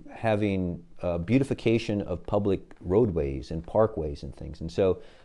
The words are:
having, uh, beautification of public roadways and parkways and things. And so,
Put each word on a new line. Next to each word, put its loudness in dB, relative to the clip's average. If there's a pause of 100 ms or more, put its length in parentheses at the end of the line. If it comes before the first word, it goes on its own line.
(120)
having, 0 (180)
uh, 0
beautification 0
of -6
public 0
roadways 0
and -6
parkways 0
and -12
things. -12
And -6
so, 4 (240)